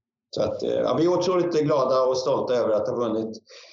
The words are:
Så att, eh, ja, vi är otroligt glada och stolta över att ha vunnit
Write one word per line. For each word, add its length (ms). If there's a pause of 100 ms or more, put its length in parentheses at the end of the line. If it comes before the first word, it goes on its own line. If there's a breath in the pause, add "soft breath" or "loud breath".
(300)
Så 120
att, 200
eh, 80
ja, 280
vi 60
är 140
otroligt 440
glada 400
och 160
stolta 360
över 160
att 180
ha 80
vunnit 420 (340 loud breath)